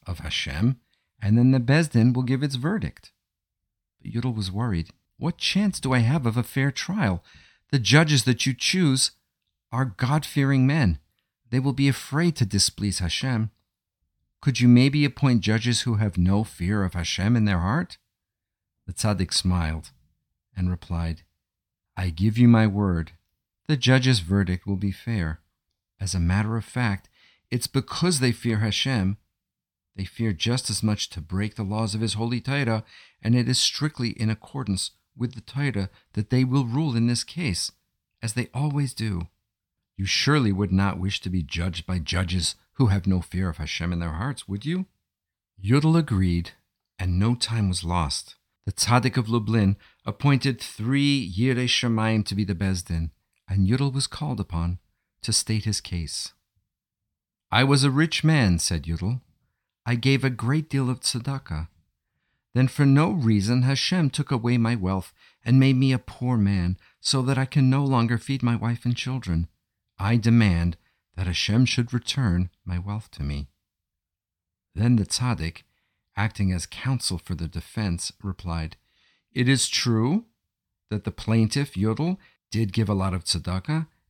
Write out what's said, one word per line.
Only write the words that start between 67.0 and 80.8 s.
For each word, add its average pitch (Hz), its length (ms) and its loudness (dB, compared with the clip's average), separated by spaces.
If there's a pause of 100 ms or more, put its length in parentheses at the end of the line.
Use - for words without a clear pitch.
so 135 220 -2
that 127 140 0
I 131 80 0
can 131 240 4
no 139 160 2
longer 120 320 2
feed 135 260 -4
my 117 140 0
wife 117 300 -4
and 123 100 -2
children. 90 520 -4 (500)
I 104 180 0
demand 104 640 4 (360)
that 90 120 -4
Hashem 104 400 0
should 120 260 -2
return 95 580 -2 (140)
my 92 140 -4
wealth 101 340 -8
to - 100 -12
me." 71 280 -6 (1200)
Then 120 220 2
the 104 80 2
tzaddik, 85 600 -6 (520)
acting 101 360 0
as 90 140 -4
counsel - 520 -6
for - 160 -8
the 80 140 -8
defense, 90 600 -6 (120)
replied, 85 540 -8 (560)
"It 127 160 0
is 131 200 2
true 123 580 0 (600)